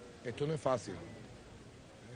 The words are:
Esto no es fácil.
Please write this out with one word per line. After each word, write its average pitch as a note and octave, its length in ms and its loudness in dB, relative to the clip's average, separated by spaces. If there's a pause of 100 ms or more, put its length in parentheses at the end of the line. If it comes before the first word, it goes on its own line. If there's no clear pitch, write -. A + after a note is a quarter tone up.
(240)
Esto B2+ 240 2
no D#3+ 60 6
es D3 60 2
fácil. B2 340 6 (1200)